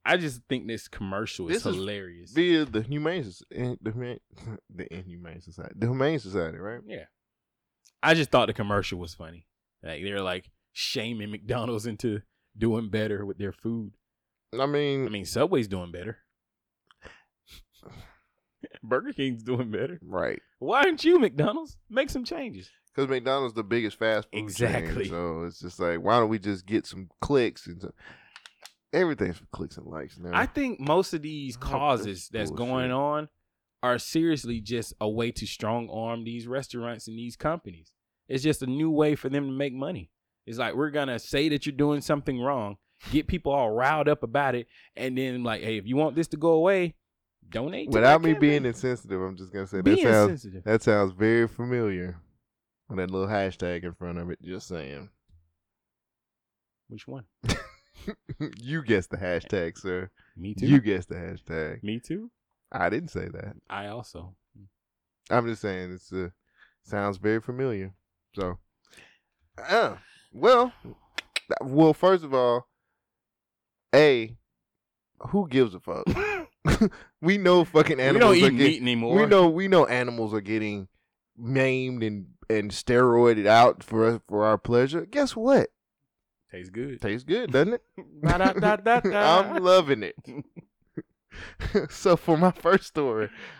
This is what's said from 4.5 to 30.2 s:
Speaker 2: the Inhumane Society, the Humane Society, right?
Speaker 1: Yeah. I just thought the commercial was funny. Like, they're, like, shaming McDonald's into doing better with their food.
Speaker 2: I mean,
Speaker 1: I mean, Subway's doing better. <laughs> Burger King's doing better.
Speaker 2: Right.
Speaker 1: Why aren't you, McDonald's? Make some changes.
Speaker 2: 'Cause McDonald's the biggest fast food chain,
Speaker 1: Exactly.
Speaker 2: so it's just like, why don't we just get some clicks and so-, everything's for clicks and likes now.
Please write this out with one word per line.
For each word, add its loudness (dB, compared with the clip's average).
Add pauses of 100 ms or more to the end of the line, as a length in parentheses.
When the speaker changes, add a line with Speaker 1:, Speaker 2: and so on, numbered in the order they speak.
Speaker 2:
the -14
Inhumane -16
Society, -18
the -2
Humane 0
Society, -6
right? -12
Speaker 1:
Yeah. -14 (960)
I 4
just 0
thought 4
the -4
commercial -4
was -14
funny. -20 (360)
Like, -12
they're, -4
like, -6 (220)
shaming -6
McDonald's -6
into -4 (360)
doing -2
better -2
with -8
their -6
food. -8 (600)
Speaker 2:
I 0
mean, 0
Speaker 1:
I -6
mean, -8
Subway's 0
doing -8
better. -12 (840)
<laughs> -20
Burger -4
King's -6
doing -4
better. -6
Speaker 2:
Right. -4 (180)
Speaker 1:
Why 0
aren't 0
you, 6
McDonald's? 0 (100)
Make -2
some -8
changes. -12 (240)
Speaker 2:
'Cause -2
McDonald's -2
the -4
biggest -2
fast 0
food -20
chain, -6
Speaker 1:
Exactly. -2
Speaker 2:
so -6
it's -12
just -14
like, -2
why 4
don't 4
we -2
just -6
get -2
some -16 (140)
clicks 0
and -16
so-, -14 (1000)
everything's -2
for -20
clicks -14
and -18
likes -14
now. -12